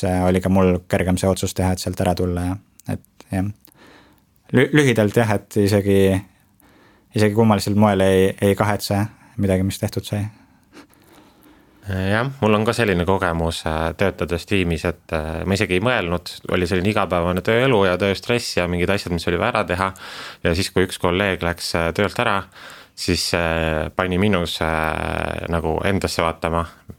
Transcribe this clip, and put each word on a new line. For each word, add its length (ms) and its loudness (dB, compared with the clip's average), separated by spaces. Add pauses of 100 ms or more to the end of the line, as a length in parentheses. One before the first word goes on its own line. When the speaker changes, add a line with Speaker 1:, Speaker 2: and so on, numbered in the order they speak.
Speaker 1:
äh, 160 0
oli 180 4
ka 80 -2
mul 280 4 (120)
kergem 300 0
see 80 -2
otsus 320 0
teha, 160 0
et 80 -6
sealt 180 -6
ära 140 2
tulla 320 -2
ja, 60 -2 (420)
et 400 -16
jah. 140 -2 (1080)
Lü-, 160 4
lühidalt 480 2
jah, 160 2
et 240 -6
isegi, 380 4 (1160)
isegi 200 2
kummalisel 400 4
moel 320 4
ei, 220 6 (180)
ei 80 4
kahetse 460 0 (420)
midagi, 240 2
mis 140 -4
tehtud 260 -6
sai. 160 -4 (1700)
Speaker 2:
Jah, 380 0 (100)
mul 160 4
on 80 2
ka 160 0
selline 300 2
kogemus, 580 0
äh, 220 -2 (100)
töötades 480 -2
tiimis, 400 0
et, 160 -4 (160)
äh, 240 -6
ma 160 0
isegi 220 0
ei 20 0
mõelnud, 480 -2 (240)
oli 160 0
selline 220 0
igapäevane 500 0
tööelu 460 2
ja 100 0
tööstress 640 -2
ja 100 0
mingid 240 0
asjad, 220 -6
mis 100 -6
oli 160 0
vaja 140 0
ära 100 0
teha. 220 0 (580)
Ja 80 2
siis, 160 -2
kui 160 0
üks 160 -10
kolleeg 400 0
läks, 320 -4
äh, 180 0
töölt 300 -2
ära, 220 -2 (500)
siis, 400 -2
äh, 640 -2
pani 240 0
minus, 400 0
äh, 880 -2
nagu 320 -2
endasse 400 0
vaatama, 460 -2 (300)